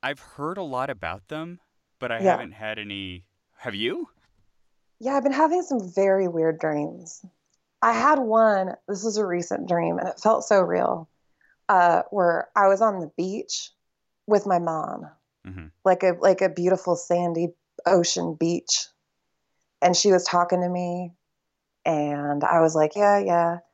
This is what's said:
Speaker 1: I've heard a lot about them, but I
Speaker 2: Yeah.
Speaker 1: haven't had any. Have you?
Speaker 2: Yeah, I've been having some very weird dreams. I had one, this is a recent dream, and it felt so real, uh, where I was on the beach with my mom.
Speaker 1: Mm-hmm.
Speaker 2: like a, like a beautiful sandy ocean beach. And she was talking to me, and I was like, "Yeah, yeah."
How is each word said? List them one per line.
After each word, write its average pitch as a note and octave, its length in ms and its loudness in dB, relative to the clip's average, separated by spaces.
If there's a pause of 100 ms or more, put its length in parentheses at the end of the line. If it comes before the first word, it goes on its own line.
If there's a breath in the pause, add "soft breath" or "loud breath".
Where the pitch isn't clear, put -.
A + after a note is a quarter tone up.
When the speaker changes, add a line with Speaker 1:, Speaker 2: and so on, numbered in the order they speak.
Speaker 1:
I've C#3 180 -6
heard E3 380 -10
a F#3+ 40 -8
lot C3+ 280 -6
about F#2 380 -10
them, E3 320 -12 (380)
but A#2 140 -6
I A#2 80 -4
Speaker 2:
Yeah. F#3+ 120 4
Speaker 1:
haven't - 200 -4
had G#2+ 260 -8
any. G2 460 -10 (320)
Have A#2 180 -10
you? F4 340 -4 (920)
Speaker 2:
Yeah, C4 160 -4
I've C4+ 60 0
been C#4 100 2
having D#4 300 2
some C#4 180 -2 (140)
very G3 340 2
weird D#3+ 320 0
dreams. D#3+ 640 -6 (580)
I A3+ 100 4
had C4+ 260 2
one, A3 560 2 (140)
this G3 160 -8
is G#3+ 120 -2
a G#3+ 100 0
recent F3 420 -4
dream, E3+ 300 0
and F#3 100 -4
it - 120 -10
felt A3 240 2
so G3+ 160 4
real, F3 480 0 (600)
uh, F3 420 4
where F3 440 0
I G3+ 140 4
was G3 120 4
on G3 200 2
the D#3 160 -8
beach - 540 -6 (560)
with G#3 200 2
my F#3 120 2
mom. D#3+ 500 -6 (400)
Speaker 1:
Mm-hmm. F#2 180 -14 (180)
Speaker 2:
like F3+ 180 4
a, F3+ 180 2
like F#3+ 220 4
a F#3+ 60 2
beautiful F#3 480 0
sandy F3 520 -2 (380)
ocean E3+ 520 0
beach. - 480 -2 (960)
And F3 160 2
she G#3 160 2
was F3+ 120 2
talking F3 360 0
to F3+ 80 -2
me, F3+ 440 -6 (720)
and D3 600 -2
I E3+ 160 2
was D#3+ 140 4
like, D#3 220 2
"Yeah, G3+ 220 4
yeah." F3 400 0 (160)